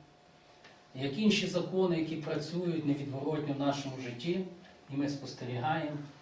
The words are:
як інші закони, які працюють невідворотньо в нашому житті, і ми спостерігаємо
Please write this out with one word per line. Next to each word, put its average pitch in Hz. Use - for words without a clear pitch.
як 139
інші 202
закони, 180
які 156
працюють 156
невідворотньо 143
в 131
нашому 135
житті, 170
і 139
ми 143
спостерігаємо 147